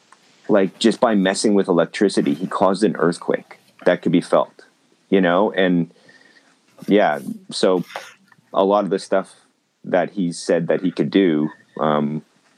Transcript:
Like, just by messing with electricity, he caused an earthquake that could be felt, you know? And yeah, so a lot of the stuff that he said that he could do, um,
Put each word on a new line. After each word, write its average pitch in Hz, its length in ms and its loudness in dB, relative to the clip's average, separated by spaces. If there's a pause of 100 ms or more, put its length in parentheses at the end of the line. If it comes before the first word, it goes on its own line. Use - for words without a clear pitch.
(480)
Like, 98 320 0
just 107 220 2
by 113 140 2
messing 95 380 2
with 98 140 2
electricity, 85 680 0
he 92 140 -6
caused 95 380 0
an 82 100 0
earthquake - 600 -4 (280)
that 90 160 2
could 87 120 -2
be 87 80 2
felt, - 420 -2 (460)
you 95 100 2
know? 92 320 2
And 90 400 0 (960)
yeah, 87 320 2 (320)
so 92 320 0 (720)
a 95 100 0
lot 101 200 2
of 92 60 -6
the 95 100 -2
stuff - 360 -4 (500)
that 90 260 -2
he 87 200 -4
said 85 360 -2
that 78 140 -2
he 90 100 -2
could 76 180 -4
do, 78 400 2 (300)
um, 76 440 -2 (340)